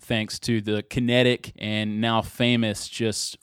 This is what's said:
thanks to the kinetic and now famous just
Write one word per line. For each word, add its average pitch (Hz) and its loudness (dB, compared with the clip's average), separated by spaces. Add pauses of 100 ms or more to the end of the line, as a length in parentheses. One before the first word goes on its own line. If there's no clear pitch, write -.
thanks 110 -2
to 117 0
the 104 -2
kinetic 123 2
and 107 -2
now 113 2
famous 117 0
just - -4